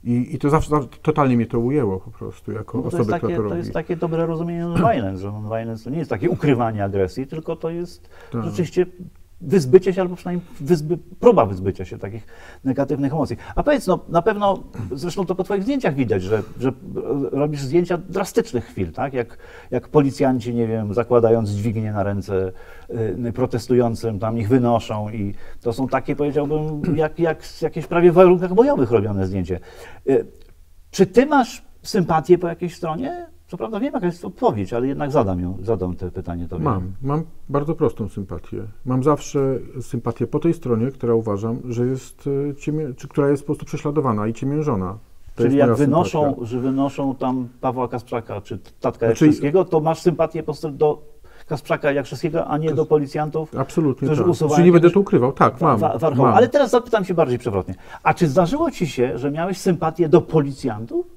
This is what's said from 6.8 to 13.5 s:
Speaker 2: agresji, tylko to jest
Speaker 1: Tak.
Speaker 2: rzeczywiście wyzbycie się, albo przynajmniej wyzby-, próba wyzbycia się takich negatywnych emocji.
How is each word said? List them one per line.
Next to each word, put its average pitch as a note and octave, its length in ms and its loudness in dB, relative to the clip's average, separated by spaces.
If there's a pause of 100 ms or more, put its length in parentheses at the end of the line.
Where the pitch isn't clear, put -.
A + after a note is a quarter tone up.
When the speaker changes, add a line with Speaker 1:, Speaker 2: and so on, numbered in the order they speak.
Speaker 2:
agresji, G2 420 -2
tylko D#3+ 300 -8
to E3 140 -6
jest E3+ 380 -10 (240)
Speaker 1:
Tak. A2+ 120 -4
Speaker 2:
rzeczywiście F3+ 420 -2 (560)
wyzbycie F3+ 500 6
się, F#3+ 80 -2
albo F#3 160 -2
przynajmniej F3 300 -6 (140)
wyzby-, D#3 380 0 (220)
próba F3+ 260 8
wyzbycia F#2+ 380 -4
się G#2+ 140 -14
takich G2 280 -12 (380)
negatywnych C#3 480 0
emocji. C3+ 240 -2 (200)